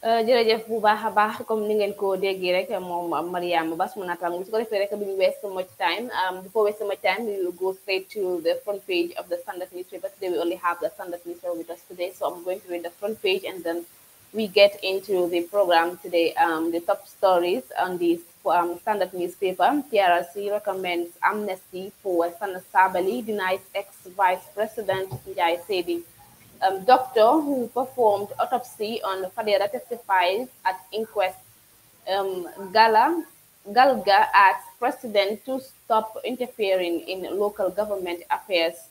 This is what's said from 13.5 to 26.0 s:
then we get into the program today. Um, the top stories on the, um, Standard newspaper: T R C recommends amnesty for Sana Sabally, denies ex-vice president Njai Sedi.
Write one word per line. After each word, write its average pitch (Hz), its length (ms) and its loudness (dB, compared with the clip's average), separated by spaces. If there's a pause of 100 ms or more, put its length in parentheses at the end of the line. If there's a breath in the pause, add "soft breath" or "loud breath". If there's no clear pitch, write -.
then 170 220 -4 (480)
we 214 140 -2
get 202 360 6
into 190 460 0
the 175 140 0
program 175 600 2
today. 170 300 2
Um, 165 380 0
the 165 100 -2
top 196 260 -2
stories 185 560 2 (160)
on 180 180 -2
the, 170 220 2 (260)
um, 175 340 0
Standard 190 340 -2
newspaper: 185 760 0
T 214 120 2
R 175 320 4
C 202 180 -6
recommends 185 600 -4 (120)
amnesty 190 800 -4
for 175 280 0 (100)
Sana 190 220 -8 (120)
Sabally, 190 520 2
denies 190 360 -2 (120)
ex-vice 185 720 -2 (100)
president 196 540 -2 (180)
Njai 175 400 0
Sedi. 175 380 -2 (580)